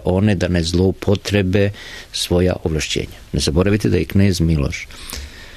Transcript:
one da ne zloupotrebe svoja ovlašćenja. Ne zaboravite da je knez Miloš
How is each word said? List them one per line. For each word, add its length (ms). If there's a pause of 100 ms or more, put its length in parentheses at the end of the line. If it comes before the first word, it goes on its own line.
one 300
da 140
ne 140
zloupotrebe 1080 (420)
svoja 520
ovlašćenja. 540 (140)
Ne 80
zaboravite 480
da 80
je 100
knez 340
Miloš 460 (720)